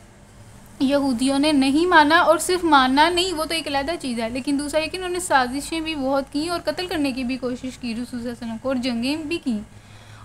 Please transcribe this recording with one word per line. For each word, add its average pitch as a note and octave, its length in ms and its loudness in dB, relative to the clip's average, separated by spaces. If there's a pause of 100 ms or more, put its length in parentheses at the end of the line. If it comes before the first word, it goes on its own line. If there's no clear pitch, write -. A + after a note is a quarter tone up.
(840)
यहूदियों C4+ 560 2
ने D4+ 140 4
नहीं C#4 340 4
माना, D#4+ 360 6
और D#4+ 160 4
सिर्फ F4 260 0
मानना C#4+ 440 6
नहीं, F4+ 240 0
वो D#4 120 -4
तो E4 100 -4
एक D#4+ 140 -4
अलहदा C#4 280 -2
चीज़ A#3+ 240 -6
है, A3+ 120 -4
लेकिन C4+ 260 -2
दूसरा D4 220 -2
ये D#4+ 80 -2
कि F4+ 100 -8
उन्होंने F4+ 220 -4
साजिशें C4+ 640 0
भी D#4+ 100 -4
बहुत C#4 380 -2
की D4+ 160 -2
और E4+ 120 -2
कत्ल E4+ 260 -4
करने D4 260 -2
की B3+ 120 -6
भी B3+ 120 -4
कोशिश B3+ 400 -8
की A#3+ 160 -8
रसूल A#3+ 120 -6
सल्लल्लाहु A#3+ 180 -10
अलैहि A#3+ 140 -8
वसल्लम A3+ 200 -8
को, B3+ 120 -8
और C4+ 100 0
जंगें C4 500 -2
भी E4+ 100 -4
की। A3+ 220 -4 (640)